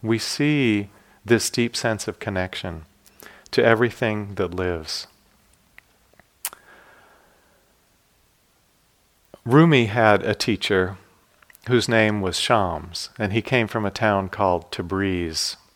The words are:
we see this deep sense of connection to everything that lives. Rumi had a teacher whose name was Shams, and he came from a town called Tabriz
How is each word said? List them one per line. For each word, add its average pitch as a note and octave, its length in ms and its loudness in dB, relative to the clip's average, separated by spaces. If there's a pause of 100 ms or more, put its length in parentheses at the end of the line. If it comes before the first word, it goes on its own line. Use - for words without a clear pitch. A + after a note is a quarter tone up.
we A2+ 160 0
see A#2+ 720 0 (360)
this A2+ 240 2
deep A#2 260 -2
sense A2 320 -2
of G#2 120 -10
connection F#2 640 -6 (680)
to A#2+ 120 2
everything A2 720 0
that F2+ 180 -4
lives. F2+ 540 -6 (4000)
Rumi C#3+ 400 6
had G#2+ 380 4
a G#2 100 0
teacher F#2+ 640 -2 (680)
whose A#2+ 220 2
name A2 320 2
was F#2 180 -4
Shams, E2+ 680 -2 (100)
and G#2 140 -2
he A2 80 0
came A#2 260 0
from G#2+ 180 -4
a G2 60 -2
town G2 380 0
called F2+ 420 -2
Tabriz F2+ 840 -4 (180)